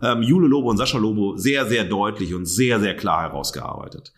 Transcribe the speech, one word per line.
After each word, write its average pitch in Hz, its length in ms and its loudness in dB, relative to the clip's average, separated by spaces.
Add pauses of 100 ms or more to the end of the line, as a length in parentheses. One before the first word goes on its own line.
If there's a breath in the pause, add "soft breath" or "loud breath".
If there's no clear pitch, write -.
ähm, 120 200 2
Jule 156 260 4
Lobo 135 220 4
und 110 60 2
Sascha 131 220 0
Lobo 104 400 0
sehr, 135 300 0
sehr 110 180 0
deutlich 101 480 -2
und 90 120 -6
sehr, 110 360 2
sehr 98 160 0
klar 82 240 0
herausgearbeitet. - 960 -10